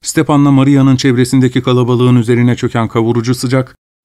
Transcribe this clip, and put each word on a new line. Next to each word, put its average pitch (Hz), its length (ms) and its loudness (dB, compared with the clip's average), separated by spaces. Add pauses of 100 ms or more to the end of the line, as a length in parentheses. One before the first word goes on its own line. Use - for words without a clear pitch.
Stepan'la 143 480 0
Maria'nın 135 460 2
çevresindeki 127 640 0
kalabalığın 123 540 0
üzerine 120 400 0
çöken 117 320 -4
kavurucu 117 460 -2
sıcak, 127 420 -4 (280)